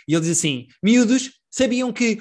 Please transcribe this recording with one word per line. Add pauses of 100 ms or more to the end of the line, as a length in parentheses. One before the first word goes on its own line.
e
ele
diz
assim, (160)
"Miúdos, (180)
sabiam
que